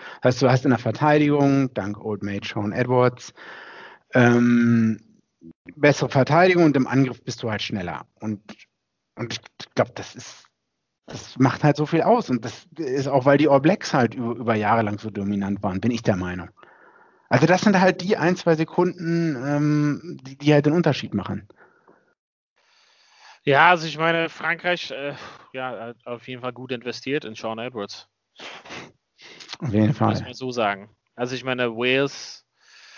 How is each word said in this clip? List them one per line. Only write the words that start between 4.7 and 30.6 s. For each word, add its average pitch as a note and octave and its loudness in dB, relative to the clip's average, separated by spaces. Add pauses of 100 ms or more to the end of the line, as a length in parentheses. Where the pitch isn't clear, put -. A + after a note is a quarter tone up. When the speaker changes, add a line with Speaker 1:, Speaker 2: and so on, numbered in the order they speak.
Speaker 1:
bessere C#3+ 2
Verteidigung E3+ 4
und C#3+ 4
im B2+ 2
Angriff B2+ 0
bist - -10
du A2+ -4
halt G#2 -4
schneller. F2 -8 (140)
Und, G#2+ -6 (760)
und A2+ -8
ich - -10 (340)
glaub, A#2+ 0
das - -14
ist, - -18 (600)
das - -16
macht C3 2
halt D3 6
so D3 -2
viel D#3+ 0
aus. A3+ 2
Und A#2+ -2
das - -12
ist C#3 -2
auch, C3 -6
weil C#3+ 6
die D3 4
All C#3 6
Blacks - 0
halt A#2+ 2
über, A#2 -6
über A#2 -2
Jahre G#2+ 2
lang G#2 -2
so A2 -10
dominant G2+ -4
waren, F#2+ -4
bin A2+ 0
ich A#2 -4
der G#2+ 0
Meinung. F2+ -8 (800)
Also B2 2
das F3+ 4
sind G3 4
halt F#3 2
die F#3+ 0
ein, F3 0
zwei E3+ 2
Sekunden, E3+ -2
ähm, D3 -2
die, C3+ -16
die D3 2
halt D3 6
den D3 4
Unterschied E3 0
machen. F#2+ -6 (1900)
Speaker 2:
Ja, D3 6
also E3 2
ich D3 -8
meine, E3 0
Frankreich, E3 -4
äh, C#3 -8 (380)
ja, B2 -8
hat A#2+ -14
auf A#2+ -12
jeden B2+ -12
Fall B2+ -6
gut B2 -12
investiert B2 -6
in A2 -10
Sean A2 -8
Edwards. A2+ -10 (1500)
Speaker 1:
Auf C3+ -6
jeden G#2+ 4
Fall. A2 0
Speaker 2:
Muss G#2 -2
man B2 -14
so B2+ -10
sagen. G#2 -2 (260)